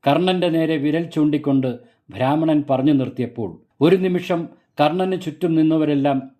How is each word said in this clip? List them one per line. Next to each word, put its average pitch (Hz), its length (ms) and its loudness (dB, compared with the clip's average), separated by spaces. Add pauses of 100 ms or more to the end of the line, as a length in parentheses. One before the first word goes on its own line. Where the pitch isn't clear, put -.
കർണന്റെ 180 440 2
നേരെ 160 280 0
വിരൽ 151 340 -2
ചൂണ്ടിക്കൊണ്ട് 143 600 0 (400)
ബ്രാഹ്മണൻ 151 600 0
പറഞ്ഞു 135 220 2
നിർത്തിയപ്പോൾ 123 580 -4 (300)
ഒരു 170 160 6
നിമിഷം 180 440 -2 (400)
കർണന് 185 400 0
ചുറ്റും 160 340 -4
നിന്നവരെല്ലാം 151 640 2 (220)